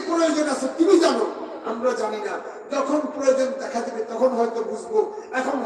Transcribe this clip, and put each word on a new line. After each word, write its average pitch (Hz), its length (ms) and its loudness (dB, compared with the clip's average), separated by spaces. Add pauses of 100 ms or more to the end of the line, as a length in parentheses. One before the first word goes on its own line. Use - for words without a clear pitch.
প্রয়োজন 320 440 4
আছে, 254 140 -2 (120)
তুমি 370 160 6 (100)
জানো, 233 200 2 (440)
আমরা 233 220 -2 (100)
জানি 214 260 -4
না। 196 60 -6 (400)
যখন 277 260 0 (160)
প্রয়োজন 262 340 4 (120)
দেখা 233 240 -4
দিবে, 214 160 -4 (100)
তখন 233 280 2
হয়তো 233 200 0 (100)
বুঝবো, 214 300 -2 (400)
এখন 269 260 0